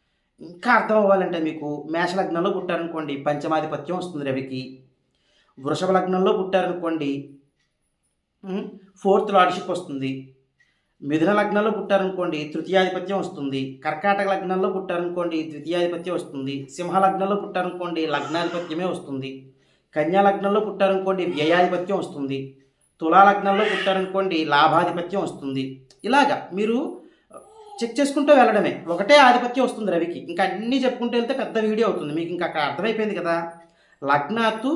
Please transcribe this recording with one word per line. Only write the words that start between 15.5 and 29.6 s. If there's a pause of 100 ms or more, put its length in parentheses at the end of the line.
ద్వితీయాధిపత్యం
వస్తుంది. (220)
సింహ (100)
లగ్నంలో
పుట్టారనుకోండి, (100)
లగ్నాధిపత్యమే
వస్తుంది. (640)
కన్యా
లగ్నంలో
పుట్టారనుకోండి, (120)
వ్యయాధిపత్యం
వస్తుంది. (600)
తులా
లగ్నంలో
పుట్టారనుకోండి, (140)
లాభాధిపత్యం
వస్తుంది. (440)
ఇలాగా (220)
మీరు (1000)
చెక్
చేసుకుంటూ
వెళ్ళడమే, (220)
ఒకటే (120)
ఆధిపత్యం